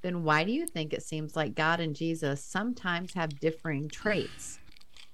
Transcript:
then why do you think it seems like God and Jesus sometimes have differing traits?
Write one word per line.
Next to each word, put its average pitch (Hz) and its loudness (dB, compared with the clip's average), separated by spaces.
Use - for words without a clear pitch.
then 180 0
why 156 6
do 208 2
you 320 2
think 170 -2
it - 0
seems 156 -4
like 151 2
God 165 4
and 156 0
Jesus 160 0
sometimes 185 -2
have 156 0
differing 156 0
traits? - -2